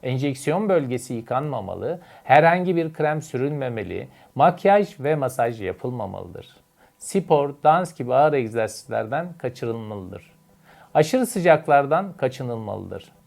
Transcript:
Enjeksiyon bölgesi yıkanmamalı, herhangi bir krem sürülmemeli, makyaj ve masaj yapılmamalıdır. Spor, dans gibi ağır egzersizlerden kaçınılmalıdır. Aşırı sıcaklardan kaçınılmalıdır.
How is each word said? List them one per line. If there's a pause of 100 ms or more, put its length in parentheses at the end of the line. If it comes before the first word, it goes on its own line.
Enjeksiyon
bölgesi
yıkanmamalı, (240)
herhangi
bir
krem
sürülmemeli, (260)
makyaj
ve
masaj
yapılmamalıdır. (420)
Spor, (100)
dans
gibi
ağır
egzersizlerden
kaçınılmalıdır. (640)
Aşırı
sıcaklardan
kaçınılmalıdır. (140)